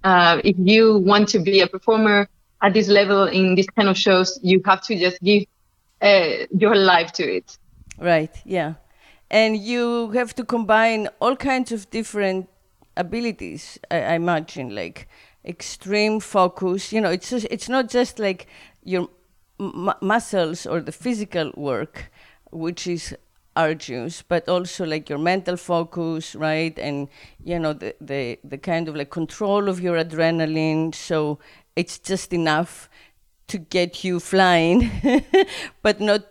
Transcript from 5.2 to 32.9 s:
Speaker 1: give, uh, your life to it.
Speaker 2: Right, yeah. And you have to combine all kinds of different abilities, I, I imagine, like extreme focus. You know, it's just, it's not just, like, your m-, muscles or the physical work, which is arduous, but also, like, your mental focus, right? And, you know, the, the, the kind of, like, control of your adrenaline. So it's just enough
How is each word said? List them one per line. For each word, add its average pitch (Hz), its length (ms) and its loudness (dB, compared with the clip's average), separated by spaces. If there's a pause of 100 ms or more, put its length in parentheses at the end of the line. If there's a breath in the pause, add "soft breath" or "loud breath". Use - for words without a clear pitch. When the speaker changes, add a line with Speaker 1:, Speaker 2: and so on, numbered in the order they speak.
Speaker 1:
give, 202 240 4 (560)
uh, 190 440 4 (120)
your 214 180 4
life 185 380 4
to 180 100 -4
it. 92 340 -6 (420)
Speaker 2:
Right, 165 360 0 (100)
yeah. 165 280 -4 (560 soft breath)
And 220 280 2
you 233 540 -4
have 240 240 -4
to 247 80 -8
combine 220 640 0 (140)
all 254 140 2
kinds 262 360 -2
of 220 200 -10
different 196 580 -4 (480)
abilities, 180 800 -8 (100)
I, 170 120 -2
I 120 140 -2
imagine, 160 600 -4
like 85 320 -12 (380 soft breath)
extreme 208 760 -4
focus. 185 720 -2
You 220 100 -2
know, 190 80 0
it's 175 200 -4
just, 233 200 -6
it's - 200 -8
not 254 200 -2
just, 247 300 -2
like, 196 280 -4 (360 soft breath)
your 180 260 -4 (500)
m-, 180 420 -6
muscles 190 640 -2
or 160 160 -4
the 151 100 -14
physical 208 640 -6
work, 135 560 -8 (400 soft breath)
which 165 360 -8
is 165 280 -8 (400)
arduous, 156 680 -4
but 170 260 -4
also, 180 380 -4
like, 156 240 -6
your 147 100 -6
mental 180 380 -2
focus, 165 800 -6
right? 156 440 -4
And, 143 280 -6 (360 soft breath)
you 170 160 -6
know, 156 140 -2
the, 101 260 -10
the, 139 440 -8
the 139 140 -14
kind 165 300 -4
of, 151 80 -10
like, 143 140 -8
control 196 600 -2
of 180 100 -4
your 175 220 0
adrenaline. 160 920 0
So 151 440 -4 (360 soft breath)
it's - 240 -6
just - 340 -6
enough 165 560 -2 (580 soft breath)